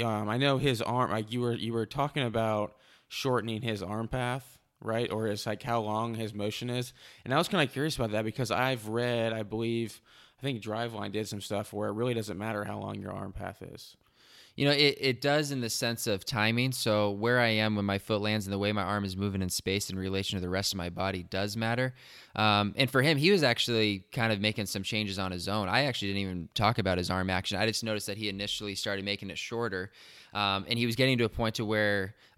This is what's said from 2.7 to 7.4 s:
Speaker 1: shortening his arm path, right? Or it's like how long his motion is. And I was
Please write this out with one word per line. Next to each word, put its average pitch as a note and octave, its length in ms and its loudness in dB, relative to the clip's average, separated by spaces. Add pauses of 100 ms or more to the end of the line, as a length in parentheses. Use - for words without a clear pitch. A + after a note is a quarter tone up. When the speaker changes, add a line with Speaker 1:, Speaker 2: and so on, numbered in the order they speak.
Speaker 1:
shortening A2+ 540 0
his A2 200 -2
arm G#2+ 260 -4
path, B2+ 500 -4 (240)
right? A2 280 0
Or A2 180 0
it's G#2 180 -4
like G#2+ 160 -4
how A#2+ 180 0
long A2 340 -2
his A2 200 -6
motion G#2+ 340 -4
is. B2 240 -4 (320)
And A#2+ 80 -2
I C#3+ 60 4
was F3 100 2